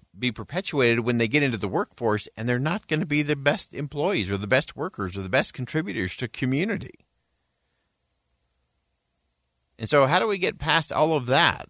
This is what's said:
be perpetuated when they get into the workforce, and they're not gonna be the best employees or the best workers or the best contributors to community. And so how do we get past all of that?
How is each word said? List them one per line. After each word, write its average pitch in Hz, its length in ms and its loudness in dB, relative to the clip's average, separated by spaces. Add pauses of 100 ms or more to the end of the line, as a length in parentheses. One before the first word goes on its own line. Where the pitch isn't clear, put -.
(180)
be 120 140 -2
perpetuated 120 720 0
when 120 160 0
they 117 100 4
get 143 160 2
into 123 140 0
the 98 100 -2
workforce, 110 600 0 (100)
and 113 100 -4
they're 123 100 2
not 156 300 -4
gonna 156 180 0
be 147 160 2
the 147 140 0
best 143 380 0
employees 143 580 -2
or 101 60 0
the 101 100 -6
best 127 300 0
workers 101 400 -6
or 98 40 -4
the 95 80 -6
best 127 240 0
contributors 151 640 -4
to 127 100 -4
community. 135 760 -2 (2750)
And 113 120 -4
so 143 160 6
how 156 140 4
do 226 80 0
we 202 100 -2
get 180 200 -2
past 156 360 0
all 156 220 2
of 127 120 -2
that? 135 420 2